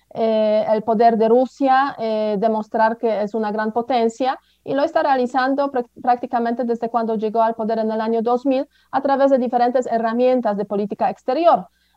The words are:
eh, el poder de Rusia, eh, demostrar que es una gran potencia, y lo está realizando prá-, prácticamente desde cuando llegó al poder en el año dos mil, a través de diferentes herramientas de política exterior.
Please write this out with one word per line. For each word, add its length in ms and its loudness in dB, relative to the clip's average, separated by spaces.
eh, 540 0
el 140 0
poder 340 4
de 100 2
Rusia, 680 2
eh, 420 -2
demostrar 600 0
que 240 -2
es 100 -6
una 180 -2
gran 200 -4
potencia, 680 -2
y 120 -4
lo 80 0
está 180 0
realizando 720 0
prá-, 160 -4
prácticamente 640 -2
desde 260 -4
cuando 260 -2
llegó 260 -2
al 140 2
poder 240 -4
en 120 -2
el 80 -4
año 220 -2
dos 240 0
mil, 220 0
a 100 -2
través 300 2
de 80 4
diferentes 480 0
herramientas 720 0
de 80 -4
política 440 -2
exterior. 580 0